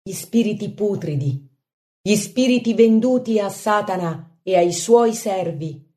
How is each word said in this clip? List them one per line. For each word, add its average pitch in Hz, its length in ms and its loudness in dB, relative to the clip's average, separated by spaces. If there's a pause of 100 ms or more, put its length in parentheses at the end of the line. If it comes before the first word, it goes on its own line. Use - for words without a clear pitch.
gli 196 120 -12
spiriti 208 580 -2
putridi, 147 760 -4 (520)
gli 208 140 2
spiriti 240 580 0
venduti 226 680 2
a 196 100 -2
Satana 196 920 -4
e 185 140 -2
ai 175 160 4
suoi 226 420 4
servi 160 720 -6 (120)